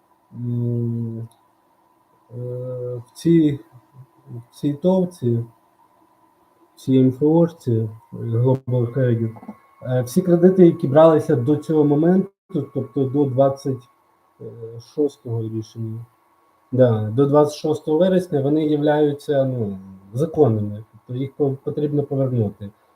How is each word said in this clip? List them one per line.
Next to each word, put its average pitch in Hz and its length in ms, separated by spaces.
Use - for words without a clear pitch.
м, 117 960
е, 123 680
в - 80
цій, 160 460
в 120 260
цій 143 200
товці, 160 680
в - 60
цій 131 180
М 131 100
Ф 127 140
О 165 240
шці, 113 440
Global 120 840
Credit, 117 400
е, 127 200
всі 180 200
кредити, 180 440
які 160 220
бралися 156 480
до 135 200
цього 151 280
моменту, 165 460
тобто 135 300
до 139 200
двадцять 135 640
шостого 127 640
рішення, 110 640
да, 113 380
до 135 160
двадцять 147 320
шостого 156 400
вересня, 180 440
вони 151 240
являються, 147 800
ну, 113 340
законними, 110 800
тобто 127 280
їх 135 160
по-, 135 280
потрібно 147 380
повернути. 123 680